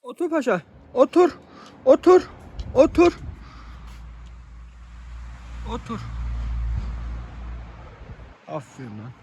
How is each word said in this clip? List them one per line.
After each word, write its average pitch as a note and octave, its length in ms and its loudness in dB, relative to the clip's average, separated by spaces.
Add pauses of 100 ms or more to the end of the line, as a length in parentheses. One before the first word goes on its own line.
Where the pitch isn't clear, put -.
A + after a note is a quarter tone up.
Otur D#4 280 -6
Paşa. B3 320 0 (320)
Otur. D#4 440 4 (480)
Otur. E4 440 6 (440)
Otur. E4 440 4 (2500)
Otur. A3+ 300 -8 (2500)
Aferin B2+ 520 -12
lan. A#2+ 120 -14 (120)